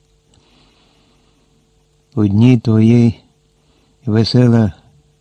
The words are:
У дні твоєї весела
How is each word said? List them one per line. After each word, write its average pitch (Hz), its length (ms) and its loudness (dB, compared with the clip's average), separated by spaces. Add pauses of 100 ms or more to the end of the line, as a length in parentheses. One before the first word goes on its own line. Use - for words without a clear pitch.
(2250)
У 104 120 -2
дні 113 320 2
твоєї 113 640 0 (840)
весела 113 680 -2 (480)